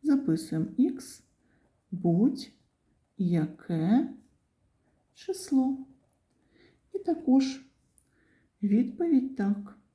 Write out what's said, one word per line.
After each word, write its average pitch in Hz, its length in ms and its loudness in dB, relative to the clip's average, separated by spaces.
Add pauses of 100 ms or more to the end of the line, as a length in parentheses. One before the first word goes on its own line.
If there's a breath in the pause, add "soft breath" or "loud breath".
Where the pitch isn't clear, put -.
Записуємо 165 640 0 (100)
ікс, - 460 -2 (680)
будь-яке 175 640 0 (2500)
число. 269 720 -2 (1080 soft breath)
І 392 40 -4
також 269 640 0 (1000 soft breath)
відповідь 254 760 0
так. 202 420 -4 (160)